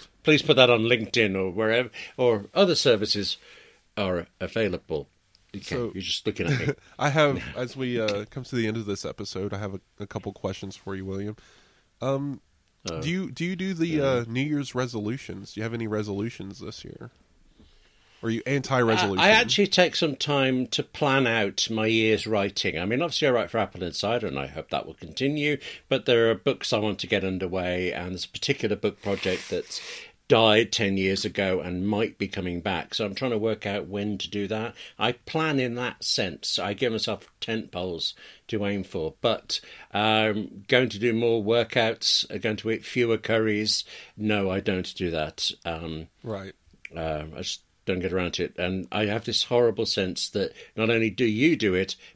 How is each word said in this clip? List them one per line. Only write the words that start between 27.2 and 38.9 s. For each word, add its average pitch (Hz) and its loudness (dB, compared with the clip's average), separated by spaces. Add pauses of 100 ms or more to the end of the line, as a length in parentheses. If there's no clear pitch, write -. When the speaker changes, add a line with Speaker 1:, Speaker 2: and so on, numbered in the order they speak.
Speaker 1:
underway, 90 -2
and 87 -6
there's 90 -8
a - -16
particular - -2
book - -4
project 95 -2
that's - -6 (500)
died 113 8
ten 98 2
years 95 2
ago 92 0
and 90 -4
might 104 0
be 98 -4
coming 87 -4
back. 87 -4
So 110 -2
I'm 98 -6
trying 127 -4
to 113 0
work 107 -2
out 98 -4
when 101 -4
to 87 -8
do 101 -4
that. 110 -4 (240)
I 110 0
plan 156 -2
in 123 -2
that 123 -4
sense. - -2
I 98 -2
give 113 0
myself 107 -4 (140)
tent 113 -6
poles 90 -4 (340)
to 101 -2
aim 101 -2
for. 80 -6